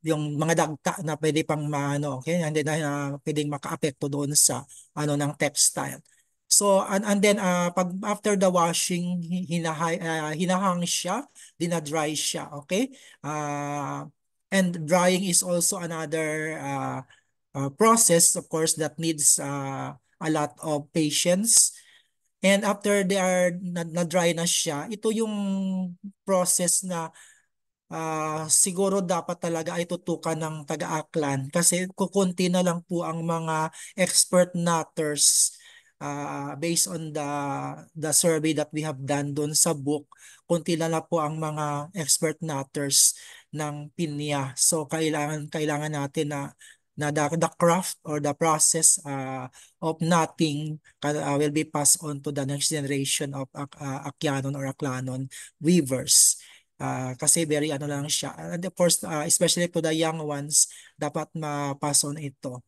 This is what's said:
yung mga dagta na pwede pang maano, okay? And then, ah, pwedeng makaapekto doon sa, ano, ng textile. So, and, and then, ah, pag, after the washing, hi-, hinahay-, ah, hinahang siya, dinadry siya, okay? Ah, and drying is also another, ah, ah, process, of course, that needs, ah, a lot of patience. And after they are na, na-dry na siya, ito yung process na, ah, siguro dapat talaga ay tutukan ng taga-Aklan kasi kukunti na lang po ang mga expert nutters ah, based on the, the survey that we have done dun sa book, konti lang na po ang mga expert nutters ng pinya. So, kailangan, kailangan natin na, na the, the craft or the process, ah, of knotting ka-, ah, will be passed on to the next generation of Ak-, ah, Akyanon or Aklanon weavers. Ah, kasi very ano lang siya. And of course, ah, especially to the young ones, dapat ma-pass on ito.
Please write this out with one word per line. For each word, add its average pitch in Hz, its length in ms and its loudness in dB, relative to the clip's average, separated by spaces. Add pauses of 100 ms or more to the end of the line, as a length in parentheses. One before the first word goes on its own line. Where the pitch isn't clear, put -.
yung 151 320 -2
mga 156 320 2
dagta 156 320 -4
na 151 160 -4
pwede 156 320 0
pang 151 160 -2
maano, 143 560 -2
okay? 165 240 -2
And 151 80 -2
then, 151 160 0 (160)
ah, 143 400 -2
pwedeng 147 240 -2
makaapekto 147 640 -4
doon 143 240 -2
sa, 123 320 2 (320)
ano, 147 160 2
ng 143 240 0
textile. 139 640 0 (440)
So, 196 320 4
and, 208 240 0
and 202 160 2
then, 208 240 4
ah, 180 320 2
pag, 180 160 0 (160)
after 208 320 0
the 190 80 4
washing, 175 720 0
hi-, 175 320 -4
hinahay-, 165 480 -2
ah, 160 320 -4
hinahang 180 560 0
siya, 202 400 -4 (320)
dinadry 156 560 -2
siya, 147 320 -6 (160)
okay? 233 240 0 (320)
Ah, 147 880 -6 (400)
and 180 400 0
drying 180 400 4
is 175 160 2
also 175 400 0
another, 160 800 -4
ah, 135 400 -4 (480)
ah, 139 240 -2
process, 208 640 6
of - 80 -12
course, 160 320 0
that 151 160 -2
needs, 156 480 2
ah, 139 560 -6 (240)
a 156 80 -2
lot 147 320 0
of 151 320 -2
patience. 175 800 4 (640)
And 196 240 4
after 202 400 2
they 190 160 2
are 180 400 4
na, 175 240 -4
na-dry 170 480 2
na 170 160 -2
siya, 156 400 -2
ito 220 240 -2
yung 214 240 -2 (880)
process 180 640 2
na, 165 240 -6 (800)
ah, 160 560 -4
siguro 190 560 2
dapat 175 400 -2
talaga 165 320 -4
ay 175 80 0
tutukan 165 560 -4
ng 156 240 -6
taga-Aklan 151 880 -2
kasi 175 400 2
kukunti 185 560 2
na 180 160 4
lang 175 240 0
po 170 160 -2
ang 165 240 -6
mga 160 400 0 (320)
expert 180 560 4
nutters 160 1000 2 (460)
ah, 143 560 -6
based 170 340 0
on 160 220 -8
the, 147 160 -4 (680)
the 151 180 -4
survey 160 400 4
that 147 200 -2
we 151 120 -4
have 143 160 -8
done 143 320 -2
dun 147 220 -2
sa 165 180 4
book, 143 340 -2 (400)
konti 165 320 0
lang 165 160 0
na 160 80 -2
po 170 160 0
ang 156 180 -2
mga 151 600 -4
expert 156 420 0
nutters 143 760 0 (420)
ng 147 400 -6
pinya. 147 640 -2
So, 156 320 2
kailangan, 151 560 -2
kailangan 151 480 -4
natin 147 400 -2
na, 139 60 -4 (560)
na 147 160 0
the, 156 240 2
the 165 140 2 (100)
craft 175 420 4
or 151 160 -4
the 143 140 0
process, 160 720 4
ah, 131 420 -6 (320)
of 160 220 -2
knotting 156 800 0 (180)
ka-, 147 140 -2
ah, 147 240 -2
will 147 160 2
be 156 100 0
passed 147 380 0
on 147 180 -6
to 143 140 -6
the 139 100 -2
next 143 300 -2
generation 139 640 -2
of 135 160 -8
Ak-, 143 260 -12
ah, 143 300 -8
Akyanon 139 480 -2
or 135 80 -6
Aklanon 131 640 -6 (320)
weavers. 139 800 4 (360)
Ah, 131 400 -4
kasi 160 300 2
very 147 260 0
ano 147 160 -6
lang 143 160 -4
siya. 147 320 -4
And 170 280 -8
of 180 100 -6
course, 175 300 4
ah, 160 200 -4
especially 175 460 2
to 165 100 0
the 160 120 0
young 160 280 0
ones, 147 480 0 (280)
dapat 151 400 -4
ma-pass 143 680 0
on 147 120 -6
ito. 135 500 -10